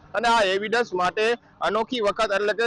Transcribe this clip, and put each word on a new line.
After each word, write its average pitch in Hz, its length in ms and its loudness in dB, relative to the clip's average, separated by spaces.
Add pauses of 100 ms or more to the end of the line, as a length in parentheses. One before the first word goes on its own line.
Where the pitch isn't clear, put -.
(140)
અને 220 140 0
આ 233 160 4
એવિડન્સ 208 480 0
માટે 180 340 0 (340)
અનોખી 220 400 -2
વખત, 202 320 0
એટલે 208 220 0
કે 226 120 -2